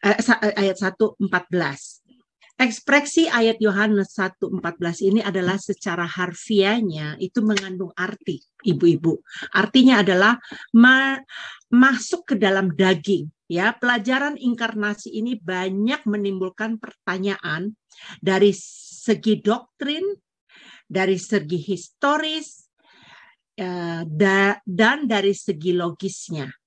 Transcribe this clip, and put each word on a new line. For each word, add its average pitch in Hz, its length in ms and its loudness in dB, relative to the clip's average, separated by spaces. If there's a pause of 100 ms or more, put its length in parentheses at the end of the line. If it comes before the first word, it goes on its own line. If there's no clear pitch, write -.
Eh, 208 160 2
sa-, 226 240 2
eh, 208 240 0
ayat 190 160 -4
satu 214 320 -2
empat 185 320 -2
belas. 151 560 -6 (500)
Ekspresi 285 800 0
ayat 226 240 2
Yohanes 208 560 2
satu 185 400 -4
empat 170 240 -6
belas 170 240 -4
ini 202 240 2
adalah 185 320 -2
secara 180 480 -6
harfiahnya 180 1120 -2
itu 185 240 -4
mengandung 190 560 -2
arti, 185 400 -6 (240)
Ibu-ibu. 165 560 2 (400)
Artinya 220 480 6
adalah 196 320 4 (400)
ma-, 262 400 6 (560)
masuk 262 560 2
ke 269 80 0
dalam 196 320 2
daging. 175 560 2 (240)
Ya, 185 240 0
pelajaran 254 640 -2
inkarnasi 220 800 -4
ini 240 160 -4
banyak 190 720 -4
menimbulkan 202 720 -4
pertanyaan 190 960 -8 (480)
dari 190 320 4
segi - 880 -4
doktrin, 285 640 -4 (800)
dari 190 320 0
segi 175 400 -4
historis, 302 1120 -4 (880)
eh, 170 480 -6
da-, 196 560 2
dan 226 480 0
dari 202 240 2
segi 175 400 -4
logisnya. 170 800 -6 (140)